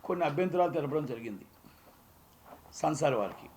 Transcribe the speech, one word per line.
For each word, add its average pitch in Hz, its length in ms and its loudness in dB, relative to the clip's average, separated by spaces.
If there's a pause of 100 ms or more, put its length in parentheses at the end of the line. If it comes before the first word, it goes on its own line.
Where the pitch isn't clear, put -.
కొన్ని 175 220 0
అభ్యంతరాలు 175 480 2
తెలపడం 147 340 0
జరిగింది 113 340 -8 (1400)
సెన్సార్ 151 400 2
వారికి. - 360 -4